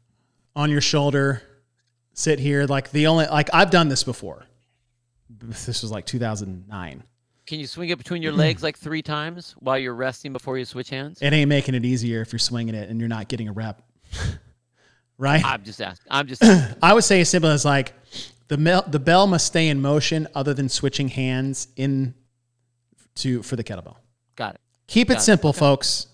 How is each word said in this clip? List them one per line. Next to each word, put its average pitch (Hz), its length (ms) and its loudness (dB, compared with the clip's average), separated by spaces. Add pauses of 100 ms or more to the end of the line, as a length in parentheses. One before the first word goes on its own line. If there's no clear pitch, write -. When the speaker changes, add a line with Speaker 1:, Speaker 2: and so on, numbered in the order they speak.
(560)
Speaker 1:
on 147 160 0
your 143 100 2
shoulder, 139 600 0 (720)
sit 151 260 0
here. 143 260 0
Like, 135 260 -2
the 151 160 2
only, 160 180 4
like, 147 280 0
I've 175 180 6
done 170 180 4
this 131 140 -2
before. 98 420 -10 (840)
This 113 520 -10
was, 110 100 -8
like, 104 140 -8
two 123 140 -6
thousand 101 500 -6
nine. 87 340 -12 (420)
Speaker 2:
Can 156 140 -12
you 139 80 -12
swing 165 220 -10
it 175 80 -2
between 170 240 -8
your 156 100 -4
Speaker 1:
<clears throat> 156 120 2
Speaker 2:
legs, 156 200 0
like, 151 140 -4
three 156 240 -8
times 156 580 -10
while 131 180 -2
you're 127 160 -6
resting 131 380 -8
before 131 260 -8
you 127 60 -6
switch 123 260 -12
hands? 139 320 -12
Speaker 1:
It 143 120 0
ain't 147 160 4
making 139 260 0
it 117 100 -2
easier 117 360 -2
if 113 100 -10
you're 113 80 -6
swinging 117 360 -4
it 104 140 -10
and 113 100 -6
you're 117 100 -4
not 110 180 -6
getting 110 220 -6
a 104 40 -10
rep. 107 280 -10 (300)
<laughs> - 100 -10 (1000)
Right? 143 260 2
Speaker 2:
I'm 123 180 -4
just - 160 -16
asking. 92 300 -12
I'm 139 180 0
just 127 160 -2
asking. 175 360 6
Speaker 1:
<clears throat> - 40 -4
I 170 80 8
would 226 120 6
say 190 180 4
as 165 80 2
simple 160 220 4
as, 139 120 2
like, 139 300 0 (540)
the 147 100 -2
mel-, 175 300 4
the 151 120 -2
bell 175 280 4
must 175 180 2
stay 160 240 2
in 139 100 0
motion 151 540 0
other 139 220 -2
than 135 140 -2
switching 139 380 -2
hands 131 680 -4
in 135 400 -2 (1040)
to, 123 260 -2
for - 120 -8
the 113 80 -4
kettlebell. - 340 -14 (380)
Speaker 2:
Got 107 200 -8
it. - 60 -20 (260)
Speaker 1:
Keep 247 240 4
it - 20 6
Speaker 2:
Got 220 60 0
it. - 20 0
Speaker 1:
simple, 180 300 4
Speaker 2:
Okay. - 80 -2
Speaker 1:
folks. - 540 2